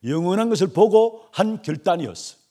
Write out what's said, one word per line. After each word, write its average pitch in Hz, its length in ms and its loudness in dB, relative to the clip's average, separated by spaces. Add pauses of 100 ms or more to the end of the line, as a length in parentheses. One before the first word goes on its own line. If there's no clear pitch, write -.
영원한 175 460 -2
것을 220 180 0
보고 220 640 2
한 214 320 -2
결단이었어요. 156 760 -6 (100)